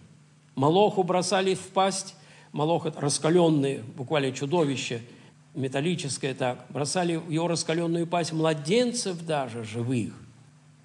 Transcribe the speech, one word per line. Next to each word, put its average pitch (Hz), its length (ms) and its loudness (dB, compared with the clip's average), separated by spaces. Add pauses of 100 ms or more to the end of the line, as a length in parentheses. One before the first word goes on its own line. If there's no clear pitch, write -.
(560)
Молоху 185 480 4
бросали 185 500 2
в - 140 -8
пасть, 190 480 0 (360)
Молох — 165 360 0
это 156 120 -8
раскалённое, 147 840 4 (120)
буквально 135 360 0
чудовище, 139 680 -2 (520)
металлическое 135 840 -4
так, 127 340 -2
бросали 170 460 -2
в 165 160 -6
его 165 160 0
раскалённую 170 580 0
пасть 170 260 -2
младенцев 165 960 0
даже 127 380 -4
живых, 117 500 -2 (720)